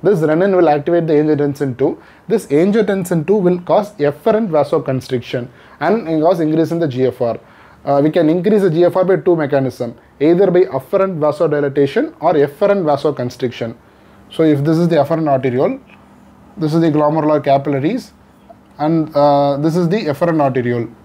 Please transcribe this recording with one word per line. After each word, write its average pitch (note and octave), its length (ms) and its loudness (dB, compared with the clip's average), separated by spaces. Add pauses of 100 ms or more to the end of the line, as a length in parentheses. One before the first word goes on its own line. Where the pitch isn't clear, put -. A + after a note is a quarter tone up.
This F3+ 180 2
renin E3+ 360 2
will E3+ 140 4
activate E3 360 0
the E3 60 0
angiotensin D3 640 0
two. D3+ 260 -2 (240)
This G3 200 -2
angiotensin F#3+ 800 0
two - 100 2
will F3 240 0
cause G3 400 -2
efferent G#3+ 500 0
vasoconstriction C3+ 960 -2 (320)
and E3 420 0
cause E3+ 180 2
increase D#3 300 0
in E3+ 80 -4
the E3 100 -2
G B2+ 180 -2
F B2 140 -4
R. A#2 180 -2 (460)
Uh, C#3 180 2
we D#3 80 2
can D#3+ 200 2
increase F#3+ 320 2
the F#3+ 80 2
G E3 140 2
F F3 120 2
R F#3 80 2
by F#3 120 2
two E3+ 200 2
mechanism, C3 580 -2 (240)
either F3 320 2
by F3 100 2
afferent F#3 580 -2
vasodilatation D3 1000 0
or E3 140 0
efferent F#3 520 0
vasoconstriction. C3 920 -4 (540)
So - 120 -2
if D3+ 220 2
this D#3+ 140 2
is F3 100 2
the E3 80 2
afferent D#3+ 320 0
arteriole, C3+ 500 0 (760)
this D3+ 160 -4
is E3 80 2
the E3 100 2
glomerular D3+ 540 0
capillaries, C#3+ 680 -2 (680)
and, D#3 360 -2
uh, C#3+ 440 2
this D#3 180 -2
is F3+ 120 0
the F#3+ 200 -2
efferent D#3+ 320 0
arteriole A#2+ 480 -2 (160)